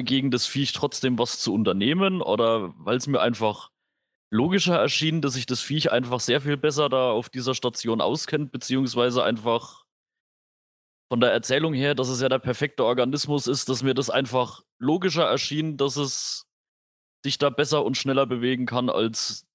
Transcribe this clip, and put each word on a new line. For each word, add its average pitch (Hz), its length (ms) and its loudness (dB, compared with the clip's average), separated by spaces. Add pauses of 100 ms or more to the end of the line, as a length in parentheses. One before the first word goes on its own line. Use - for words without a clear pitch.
gegen 131 280 0
das 123 160 0
Viech 139 280 -2
trotzdem 131 440 0
was 120 200 -2
zu 95 160 -2
unternehmen 135 640 2
oder 107 560 0
weil's 110 300 -2
mir 139 160 2
einfach 110 480 0 (600)
logischer 175 460 2
erschien, 156 460 2
dass 135 120 0
sich 127 120 -4
das 123 160 -2
Viech 151 300 0
einfach 123 280 0
sehr 131 220 2
viel 143 160 -2
besser 143 320 2
da 127 220 2
auf 120 180 -2
dieser 127 240 -4
Station 117 480 -2
auskennt, 147 500 -2
beziehungsweise 123 720 0
einfach 117 600 -2 (1300)
von 117 100 0
der 120 120 6
Erzählung 135 400 0
her, 139 220 0
dass 127 160 -2
es 123 100 -4
ja 131 80 2
der 131 100 2
perfekte 127 460 -2
Organismus 131 600 0
ist, 135 240 -2
dass 123 120 -2
mir 135 120 2
das 135 160 -2
einfach 127 520 -2 (160)
logischer 165 460 0
erschien, 147 540 -2
dass 139 180 0
es - 480 -4 (800)
sich 139 140 -4
da 143 100 2
besser 147 380 0
und 127 100 -2
schneller 135 300 2
bewegen 123 400 0
kann 123 240 0
als - 640 -2